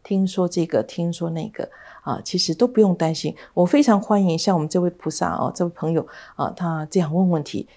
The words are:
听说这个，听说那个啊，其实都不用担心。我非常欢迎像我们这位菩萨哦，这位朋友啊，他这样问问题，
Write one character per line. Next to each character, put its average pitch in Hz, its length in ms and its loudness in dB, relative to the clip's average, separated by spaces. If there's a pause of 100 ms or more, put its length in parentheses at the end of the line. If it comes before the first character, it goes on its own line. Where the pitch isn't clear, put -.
听 190 220 0
说 185 240 0
这 170 160 0
个， 131 160 0
听 170 320 -4
说 170 160 -6
那 165 200 -6
个 - 200 -10 (320)
啊， - 220 -6
其 - 160 -6
实 165 160 -2
都 240 120 4
不 247 120 0
用 190 160 4
担 160 180 0
心。 - 220 -6 (180)
我 180 100 4
非 285 200 4
常 208 180 4
欢 202 240 2
迎 165 100 2
像 180 200 2
我 165 40 2
们 151 80 -2
这 180 140 0
位 175 80 0
菩 - 180 -8
萨 156 280 -2
哦， - 180 -2
这 180 100 -2
位 170 120 0
朋 - 160 -2
友 165 120 0 (320)
啊， - 200 -4
他 165 340 -4
这 196 100 0
样 151 140 0
问 185 160 4
问 156 140 0
题， - 340 -8